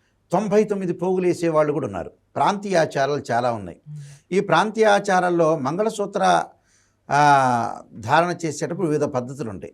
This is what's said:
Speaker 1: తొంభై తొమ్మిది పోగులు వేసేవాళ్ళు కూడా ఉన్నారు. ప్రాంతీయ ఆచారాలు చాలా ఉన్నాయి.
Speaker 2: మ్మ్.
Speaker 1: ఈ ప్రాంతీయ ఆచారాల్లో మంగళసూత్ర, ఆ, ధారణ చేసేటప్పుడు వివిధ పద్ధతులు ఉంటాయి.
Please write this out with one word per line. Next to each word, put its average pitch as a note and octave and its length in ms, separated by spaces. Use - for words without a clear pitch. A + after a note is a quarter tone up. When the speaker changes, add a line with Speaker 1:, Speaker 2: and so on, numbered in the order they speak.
Speaker 1:
తొంభై G#3 320
తొమ్మిది G3 300
పోగులు F3+ 340
వేసేవాళ్ళు D#3+ 460
కూడా D3 120
ఉన్నారు. F2+ 260
ప్రాంతీయ F#3+ 420
ఆచారాలు C#3+ 540
చాలా A#2+ 200
ఉన్నాయి. G2 260
Speaker 2:
మ్మ్. - 100
Speaker 1:
ఈ F3+ 80
ప్రాంతీయ G3+ 460
ఆచారాల్లో F3+ 720
మంగళసూత్ర, F#3+ 840
ఆ, C3+ 680
ధారణ D#3+ 360
చేసేటప్పుడు E3 420
వివిధ D3 160
పద్ధతులు B2+ 460
ఉంటాయి. - 240